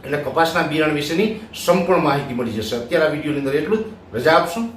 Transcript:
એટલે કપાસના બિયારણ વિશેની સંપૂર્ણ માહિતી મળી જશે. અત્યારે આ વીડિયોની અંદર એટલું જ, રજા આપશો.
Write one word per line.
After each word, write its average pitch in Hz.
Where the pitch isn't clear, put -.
એટલે 143
કપાસના 165
બિયારણ 151
વિશેની 165
સંપૂર્ણ 175
માહિતી 139
મળી 117
જશે. 107
અત્યારે 156
આ 147
વીડિયોની 147
અંદર 139
એટલું 180
જ, 220
રજા 147
આપશો. 165